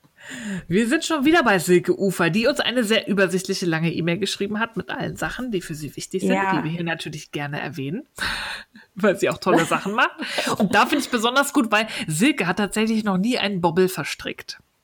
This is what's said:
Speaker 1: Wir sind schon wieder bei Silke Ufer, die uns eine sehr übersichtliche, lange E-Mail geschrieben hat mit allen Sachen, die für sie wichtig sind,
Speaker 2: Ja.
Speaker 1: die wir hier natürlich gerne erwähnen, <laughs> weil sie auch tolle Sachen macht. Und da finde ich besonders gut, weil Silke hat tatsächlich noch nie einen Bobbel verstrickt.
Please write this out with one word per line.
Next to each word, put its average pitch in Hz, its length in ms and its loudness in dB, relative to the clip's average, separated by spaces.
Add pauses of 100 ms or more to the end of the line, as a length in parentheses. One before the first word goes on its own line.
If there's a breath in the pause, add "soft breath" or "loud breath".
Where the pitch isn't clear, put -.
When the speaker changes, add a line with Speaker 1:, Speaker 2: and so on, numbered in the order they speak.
(680 loud breath)
Speaker 1:
Wir 208 180 2
sind 320 200 0
schon 302 180 0
wieder 320 180 6
bei 208 160 4
Silke 175 400 4
Ufer, 180 300 2
die 220 180 2
uns 285 140 2
eine 240 240 0
sehr 208 240 2
übersichtliche, 185 560 0
lange 160 280 0
E-Mail 170 260 -2
geschrieben 202 420 -4
hat 226 160 -4
mit - 140 -6
allen - 260 -6
Sachen, 240 340 -6
die 185 120 -2
für 160 120 -8
sie 151 220 -10
wichtig 180 240 -6
sind, 190 120 2
Speaker 2:
Ja. 190 240 0
Speaker 1:
die - 80 -2
wir 156 60 -2
hier 170 140 -4
natürlich 160 480 -8
gerne 147 280 -6
erwähnen, 139 460 -6 (120)
<laughs> - 760 -8
weil 196 240 2
sie 147 120 0
auch - 80 -4
tolle 165 260 4
Sachen 170 300 -2
macht. 277 160 2 (480 loud breath)
Und 208 160 0
da 220 100 8
finde 277 200 0
ich - 60 -8
besonders 247 440 2
gut, 240 180 2
weil 220 140 2 (200 loud breath)
Silke 180 400 2
hat 175 120 -2
tatsächlich 220 460 0
noch 196 120 2
nie 220 220 2
einen 196 240 -2
Bobbel 180 260 4
verstrickt. - 720 -8 (240)